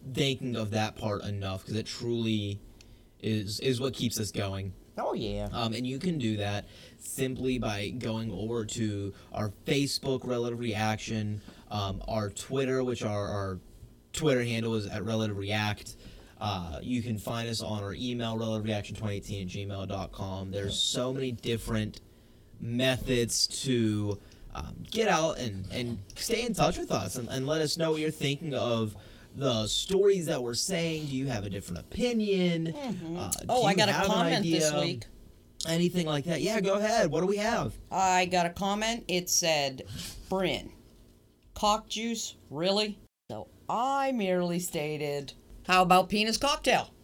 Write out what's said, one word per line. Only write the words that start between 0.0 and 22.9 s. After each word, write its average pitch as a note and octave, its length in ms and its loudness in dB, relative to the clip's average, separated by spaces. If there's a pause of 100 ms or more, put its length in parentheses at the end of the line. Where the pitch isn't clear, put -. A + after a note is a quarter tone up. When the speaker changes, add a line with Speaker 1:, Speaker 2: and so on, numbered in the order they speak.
Speaker 1:
thanking C3 420 0
of A2 140 -2
that G#2+ 260 0
part G#2+ 280 -2
enough, G2 420 -4
'cause - 100 -6
it A2 100 -2
truly A2 720 -2 (640)
is, G#2+ 400 -2
is B2+ 200 0
what C3 140 0
keeps B2 260 -2
us G2+ 100 -4
going. G2 420 -4 (260)
Speaker 2:
Oh, E4+ 160 -2
yeah. G#2 380 -4
Speaker 1:
Um, A#2 220 -2
and B2 120 -4
you C3+ 120 -4
can E3+ 200 0
do A2 200 0
that G#2 280 -2 (320)
simply B2+ 600 -2
by G#2 320 -2
going A2+ 400 -4
over A2 360 -2
to G2+ 460 -2 (200)
our G#2+ 180 -2 (160)
Facebook, C#3 600 2
Relative A#2+ 320 0
Reaction, G#2+ 800 0 (300)
um, G2 380 -2
our G#2+ 220 0
Twitter, C3 540 0
which B2 180 -2
our, G#2 260 -2
our G2 300 -4 (560)
Twitter C3+ 300 4
handle A2+ 300 0
is G#2 120 0
at G2+ 180 -4
Relative A2 340 2
React. G#2 580 -2 (440)
Uh, F2+ 420 -4
you B2 200 -2
can A2 160 -2
find A#2 300 -4
us A2 140 -2
on G#2+ 200 -4
our G2+ 120 -6
email, A#2+ 440 -4
relative A2 260 0
reaction G#2 320 -2
twenty G#2 200 -4
eighteen G2 300 -6
at F2+ 80 -6
gmail G2 340 -6
dot F#2 240 -6
com. F#2+ 380 -6
There's G2 280 -2
so B2+ 360 0
many C3 180 -2
different A2 680 -2 (600)
methods A#2+ 840 2 (180)